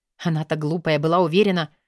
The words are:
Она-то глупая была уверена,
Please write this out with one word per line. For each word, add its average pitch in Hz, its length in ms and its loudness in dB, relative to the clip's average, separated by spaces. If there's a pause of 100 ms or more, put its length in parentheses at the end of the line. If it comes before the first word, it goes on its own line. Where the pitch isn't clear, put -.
(220)
Она-то 156 340 -2
глупая 156 420 -2
была 165 200 2
уверена, 180 520 0 (180)